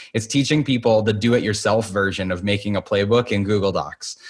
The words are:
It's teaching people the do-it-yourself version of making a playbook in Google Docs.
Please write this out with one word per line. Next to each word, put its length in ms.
It's 140
teaching 360
people 380
the 100
do-it-yourself 760
version 420
of 120
making 320
a 80
playbook 480
in 120
Google 280
Docs. 460